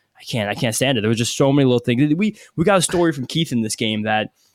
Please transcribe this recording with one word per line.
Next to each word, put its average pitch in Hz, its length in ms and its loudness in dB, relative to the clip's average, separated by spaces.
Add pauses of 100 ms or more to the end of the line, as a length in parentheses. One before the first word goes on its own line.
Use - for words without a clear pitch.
(180)
I - 60 -20
can't, 107 260 -4
I 104 60 -4
can't 113 180 -2
stand 131 240 0
it. 104 40 -2
There 107 80 0
was 113 80 0
just 117 180 -2
so 139 160 2
many 143 140 4
little 123 140 4
things. 131 360 0
We, 208 220 -2 (180)
we 160 80 0
got 196 140 4
a 175 40 2
story 175 300 2
from 139 140 -6
Keith 160 260 -2
in 120 100 0
this 110 140 -4
game 107 280 -2
that 107 280 -2 (240)